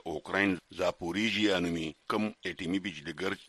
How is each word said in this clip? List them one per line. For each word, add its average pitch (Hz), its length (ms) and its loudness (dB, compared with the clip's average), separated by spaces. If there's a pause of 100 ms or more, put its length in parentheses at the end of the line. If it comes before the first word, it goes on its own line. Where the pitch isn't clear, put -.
(100)
اوکراین 92 460 0 (240)
زاپوریژیا 95 840 2
نومي 80 260 -2 (180)
کم 107 160 2 (220)
اټومي 90 400 -2
بجلیګر 80 440 -4 (160)